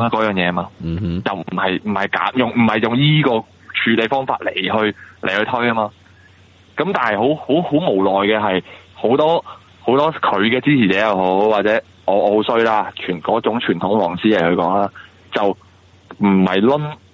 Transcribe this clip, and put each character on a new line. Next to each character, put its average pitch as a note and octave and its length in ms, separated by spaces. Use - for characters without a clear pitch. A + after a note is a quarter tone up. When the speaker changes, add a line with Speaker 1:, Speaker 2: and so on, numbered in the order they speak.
Speaker 1:
緊 A#2 60
嗰 A2 200
樣 G#2 40
嘢 F2 180
嘛。 F2 160
Speaker 2:
嗯 E2 160
哼。 F#2 240
Speaker 1:
就 G2+ 100
唔 F#2 100
係， F#2 260
唔 G#2+ 80
係 G2 180
假， F#2 260
用， B2 160
唔 A#2 160
係 G#2+ 160
用 A#2 140
依 D3+ 260
個 C3+ 80
處 - 160
理 A2+ 160
方 C3+ 180
法 B2+ 140
嚟 F#2+ 140
去， G2+ 420
嚟 G2 160
去 G#2 80
推 A#2+ 240
吖 A#2 60
嘛。 G#2+ 140
噉 F#3+ 180
但 B2 200
係 G2+ 40
好， C3 180
好， D3+ 260
好 D#3 300
無 F#2+ 120
奈 G2 80
嘅 G#2+ 120
係， F#2+ 240
好 A2+ 200
多， D#3 300
好 A#2+ 160
多 D3+ 160
佢 - 260
嘅 B2+ 120
支 D3 180
持 G#2+ 80
者 F#2 120
又 G#2+ 160
好， F#2 240
或 G#2+ 120
者 G#2+ 220
我， F#2+ 100
我 G#2 220
好 G#2+ 60
衰 A#2 200
啦， G#2+ 320
傳-， E2+ 260
嗰 A2 200
種 A2+ 180
傳 F#2 180
統 G2 220
黃 F2 180
絲 G#2+ 180
嚟 E2+ 140
去 F2+ 60
講 F#2 240
啦， G2+ 100
就 G#2+ 160
唔 - 800
係 F#2+ 160
掄， C3+ 160